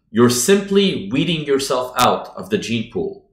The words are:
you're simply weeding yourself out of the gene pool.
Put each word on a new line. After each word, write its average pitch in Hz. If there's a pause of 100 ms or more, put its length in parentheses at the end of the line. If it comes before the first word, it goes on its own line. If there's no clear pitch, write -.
(120)
you're 120
simply 196
weeding 156
yourself 135
out 110
of 95
the 107
gene 110
pool. -